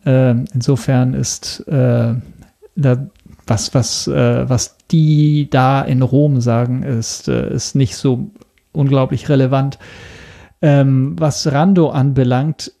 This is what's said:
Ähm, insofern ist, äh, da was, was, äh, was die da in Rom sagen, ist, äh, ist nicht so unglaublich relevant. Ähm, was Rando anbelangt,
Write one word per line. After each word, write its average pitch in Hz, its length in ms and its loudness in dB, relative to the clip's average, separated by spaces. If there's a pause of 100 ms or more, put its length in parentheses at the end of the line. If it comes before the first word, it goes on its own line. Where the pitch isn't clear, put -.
Ähm, 131 480 2
insofern 127 640 0
ist, - 540 -6
äh, 120 480 0 (600)
da 135 320 0 (380)
was, - 300 -4
was, - 320 -2
äh, 127 420 0
was - 280 -2 (120)
die 151 600 2
da 135 340 2
in 127 180 0
Rom 131 400 2
sagen, 120 400 0
ist, 123 460 -6
äh, 120 260 -2
ist - 220 -6
nicht 135 220 0
so 123 340 -2 (400)
unglaublich 135 580 -2
relevant. 135 480 0 (840)
Ähm, 139 580 2
was 151 320 -2
Rando 165 380 2
anbelangt, 135 920 0